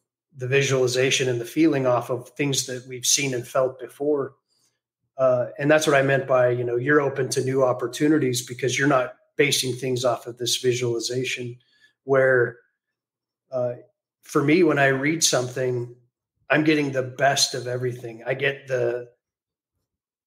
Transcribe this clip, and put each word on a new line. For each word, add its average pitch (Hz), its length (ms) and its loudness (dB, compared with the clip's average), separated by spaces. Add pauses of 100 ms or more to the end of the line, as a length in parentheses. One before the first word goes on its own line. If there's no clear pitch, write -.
(360)
the 127 100 -10
visualization 131 840 2
and 120 120 -2
the 117 60 -8
feeling 151 400 2
off 120 240 0
of 123 200 -6
things 139 360 -2
that 127 200 -10
we've 127 200 -10
seen 139 260 0
and 120 140 -4
felt 131 320 0
before. 139 560 -4 (840)
Uh, 127 300 2 (120)
and 143 120 0
that's 156 160 6
what 143 100 4
I 139 60 6
meant 135 240 2
by, 123 240 4
you 123 140 -2
know, 120 120 -2
you're 143 240 4
open 135 300 -2
to 127 140 -2
new 131 180 0
opportunities 127 840 0
because 123 340 -4
you're 139 100 2
not 127 260 0 (220)
basing 135 380 0
things 127 300 -4
off 117 220 0
of 117 120 -14
this 117 200 -4
visualization 123 960 -2 (460)
where, 131 560 2 (920)
uh, 123 220 -4 (480)
for 147 200 0
me, 156 200 4
when 151 160 4
I 139 100 4
read 143 340 0
something, 123 720 -2 (560)
I'm 151 140 2
getting 147 280 2
the 127 100 -2
best 135 520 0
of 123 120 -8
everything. 120 600 -8
I 127 80 -2
get 139 320 -4
the, 123 420 -4 (1200)